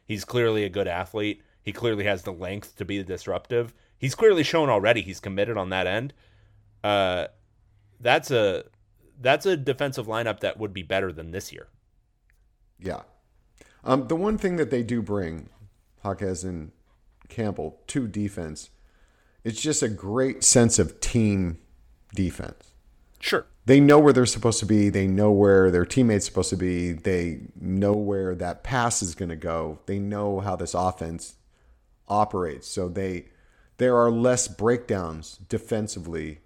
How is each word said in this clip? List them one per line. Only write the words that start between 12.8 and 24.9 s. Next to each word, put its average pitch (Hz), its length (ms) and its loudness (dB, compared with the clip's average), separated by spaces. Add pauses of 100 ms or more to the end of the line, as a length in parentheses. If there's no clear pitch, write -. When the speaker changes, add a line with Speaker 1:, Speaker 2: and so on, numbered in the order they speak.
Speaker 2:
Um, 131 240 0
the 160 80 -2
one 202 220 -2
thing 180 200 -2
that 135 140 -2
they 123 120 0
do 117 180 -4
bring, 92 480 -6 (540)
Jaquez 95 400 -6
and 85 280 -10 (580)
Campbell, 98 580 -6
to 127 200 -4
defense, 95 640 -8 (720)
it's 113 180 -6
just 151 220 -2
a 117 60 0
great 107 540 -2
sense 117 360 6
of 85 200 -2
team 98 600 0 (560)
defense. - 560 -6 (480)
Speaker 1:
Sure. - 260 -2 (200)
Speaker 2:
They 135 140 8
know 147 200 10
where 147 140 10
they're 123 120 6
supposed 110 340 0
to 104 60 -4
be. 104 240 4
They 98 180 2